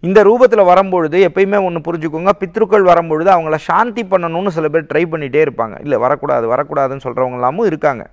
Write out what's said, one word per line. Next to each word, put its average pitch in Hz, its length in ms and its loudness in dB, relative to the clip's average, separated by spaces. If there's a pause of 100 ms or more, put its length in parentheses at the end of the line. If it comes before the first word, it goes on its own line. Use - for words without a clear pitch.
இந்த 196 240 4
ரூபத்துல 220 400 4
வரும்பொழுது 180 640 2
எப்பயுமே 196 300 0
ஒண்ணு 175 200 -2 (100)
புரிஞ்சுக்கோங்க, 165 400 -4 (100)
பித்ருக்கள் 202 440 0
வரும்பொழுது 170 480 2
அவங்கள 160 240 0
சாந்தி 208 500 -2
பண்ணணும்னு 180 440 -2
சில 156 200 -2
பேர் 156 160 0
ட்ரை 156 260 -2
பண்ணிட்டே 151 360 0
இருப்பாங்க. 113 340 -6
இல்ல, 139 180 -2
வரக்கூடாது, 127 560 -2
வரக்கூடாதுன்னு 139 500 -4
சொல்றவங்க 127 280 -4
எல்லாமும் 131 340 -2
இருக்காங்க. 147 460 -2